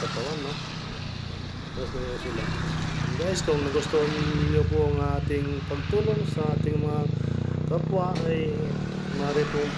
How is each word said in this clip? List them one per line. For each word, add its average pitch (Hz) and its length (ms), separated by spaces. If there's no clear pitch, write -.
katawan, 143 400
no? 143 80
Tapos - 220
na - 100
yun - 140
sila. - 240
Guys, 180 240
kung 151 200
nagustuhan 147 480
niyo 151 160
po 151 240
ang 147 80
ating 143 460
pagtulong 208 600
sa 156 160
ating 151 200
mga 151 220
kapwa, 180 400
ay 156 240
maaari 143 320
pong 147 300